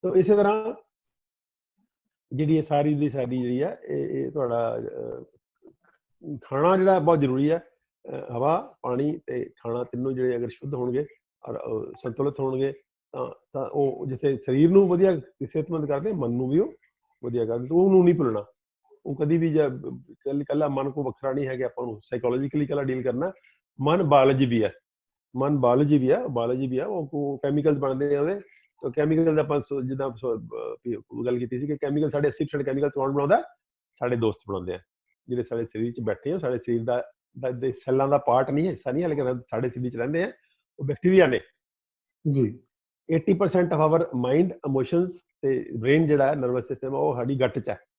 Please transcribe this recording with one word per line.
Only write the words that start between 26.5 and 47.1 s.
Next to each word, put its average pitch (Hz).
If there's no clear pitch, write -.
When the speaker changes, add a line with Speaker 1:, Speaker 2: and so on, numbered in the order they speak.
Speaker 1:
ਵੀ 127
ਹੈ। 151
ਉਹ, 180
ਉਹ 143
ਕੈਮੀਕਲਸ 143
ਬਣਦੇ 139
ਆ 143
ਉਹਦੇ। 185
ਤਾਂ 123
ਕੈਮੀਕਲ 156
ਦਾ 151
ਆਪਾਂ 143
ਸੋ-, 139
ਜਿੱਦਾਂ 131
ਸੋ-, 113
ਅਹ, 110
ਵੀ 113
ਗੱਲ 123
ਕੀਤੀ 123
ਸੀ 143
ਕਿ 147
ਕੈਮੀਕਲ, 147
ਸਾਡੇ 147
ਅੱਸੀ 139
percent 143
ਕੈਮੀਕਲ 139
ਕੌਣ 139
ਬਣਾਉਂਦਾ? 147
ਸਾਡੇ 123
ਦੋਸਤ 110
ਬਣਾਉਂਦੇ 90
ਆ, 82
ਜਿਹੜੇ 123
ਸਾਡੇ 117
ਸਰੀਰ 117
'ਚ 117
ਬੈਠੇ 110
ਆ। 190
ਸਾਡੇ 127
ਸਰੀਰ 117
ਦਾ, 120
ਦਾ, 127
ਦੇ 127
ਸੈੱਲਾਂ 135
ਦਾ 143
ਪਾਰਟ 131
ਨਹੀਂ 151
ਹੈ, -
ਹਿੱਸਾ -
ਨਹੀਂ 156
ਹੈ, 170
ਲੇਕਿਨ 127
ਸਾਡੇ 120
ਸਰੀਰ 123
'ਚ -
ਰਹਿੰਦੇ 147
ਆ, 247
ਉਹ 147
ਬੈਕਟੀਰੀਆ 175
ਨੇ। 123
Speaker 2:
ਜੀ। 123
Speaker 1:
eighty 175
percent 180
of 156
our 165
mind, 139
emotions 139
ਤੇ 131
ਬ੍ਰੇਨ 143
ਜਿਹੜਾ 143
ਹੈ, 151
ਨਰਵਸ 127
ਸਿਸਟਮ, 131
ਉਹ 143